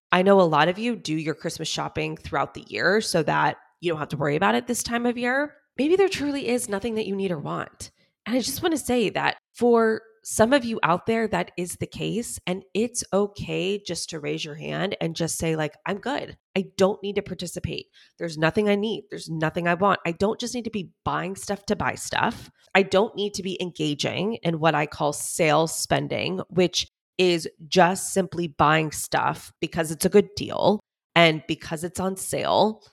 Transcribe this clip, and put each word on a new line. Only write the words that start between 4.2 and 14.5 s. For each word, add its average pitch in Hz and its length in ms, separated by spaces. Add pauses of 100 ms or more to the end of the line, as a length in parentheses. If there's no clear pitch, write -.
about 202 200
it 240 120
this 240 160
time 233 220
of 240 120
year. 262 360 (240)
Maybe 302 180
there 381 140
truly 277 400
is 247 180
nothing 214 280
that 220 100
you 190 100
need 190 160
or 156 80
want. - 520 (340)
And 220 100
I 262 60
just - 200
wanna 330 160
say 240 340
that 143 260 (160)
for 226 480 (220)
some 226 300
of 262 120
you 226 180
out 170 220
there, 226 220
that 180 300
is 180 180
the - 120
case. 165 580
And 185 180 (100)
it's 233 300 (100)
okay 196 680
just - 280
to 165 100
raise 151 240
your 151 120